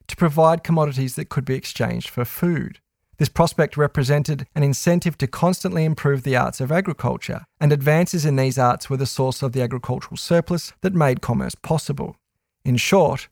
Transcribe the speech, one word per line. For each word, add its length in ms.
to 80
provide 480
commodities 540
that 120
could 160
be 120
exchanged 520
for 160
food. 540
This 120
prospect 480
represented 800
an 80
incentive 560
to 80
constantly 580
improve 380
the 140
arts 240
of 100
agriculture, 760
and 140
advances 520
in 120
these 240
arts 280
were 80
the 100
source 360
of 120
the 80
agricultural 560
surplus 540
that 120
made 260
commerce 360
possible. 580
In 120
short, 540